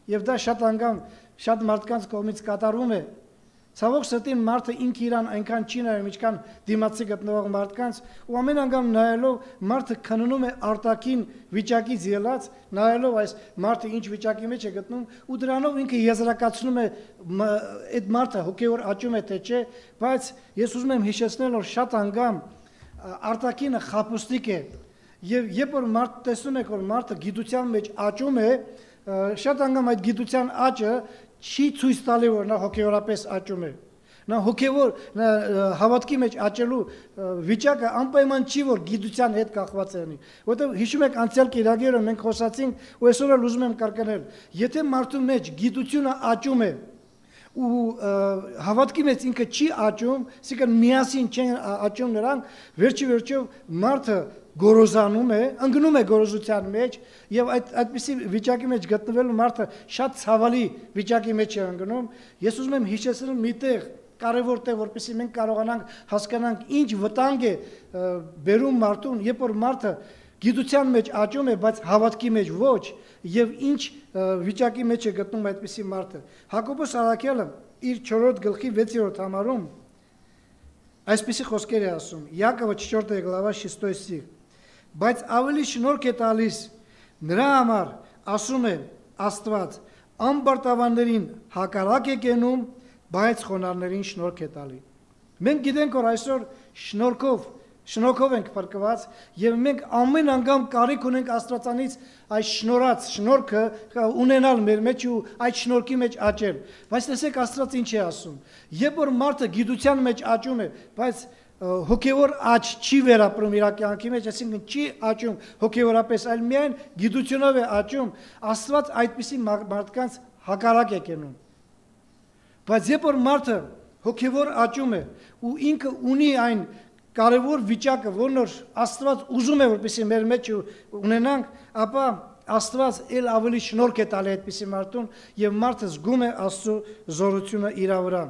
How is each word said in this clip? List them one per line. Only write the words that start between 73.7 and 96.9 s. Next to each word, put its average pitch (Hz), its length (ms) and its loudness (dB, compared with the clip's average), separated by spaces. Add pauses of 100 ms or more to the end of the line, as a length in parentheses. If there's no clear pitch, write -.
ը, - 460 -6 (120)
վիճակի 220 480 0
մեջ 233 200 0
է 208 60 0
գտնում 202 360 -4
այդպիսի 196 380 -8
մարդը։ 190 340 -10 (280)
Հակոբոս 262 460 -4
Սարաքյալը 233 520 0 (320)
իր 247 240 -4
չորրորդ 226 400 2
գլխի 208 300 -4
վեցերորդ 220 500 0
համարում 196 420 -2 (1400)
այսպիսի 214 400 0
խոսքեր 220 360 -2
է 190 80 0
ասում, 160 380 -10
Յակովը 214 480 0
չորրորդ 214 400 -4
գլավա, 190 360 -2
շեստոյ 196 440 -6
ստիխ. 160 300 -10 (680)
"Բայց 233 300 0
ավելի 269 400 0
շնորհք 247 400 -2
է 247 80 2
տալիս, 226 440 0 (640)
նրա 185 260 2
համար, 233 400 4 (360)
ասում 233 420 -2
է 196 80 2 (420)
Աստված, 202 640 -4 (420)
ամբարտավաններին 240 1040 2 (240)
հակառակ 196 640 0
է 262 60 0
կենում, 240 440 2 (440)
բայց 220 400 0
խոնարհներին 185 580 -4
շնորհք 175 380 -6
է 151 80 -8
տալի"։ 139 280 -14 (640)
Մենք 254 240 2
գիտենք, 277 320 0
որ 233 140 2
այսօր 233 340 -2 (380)
շնորհքով, 240 640 0 (320)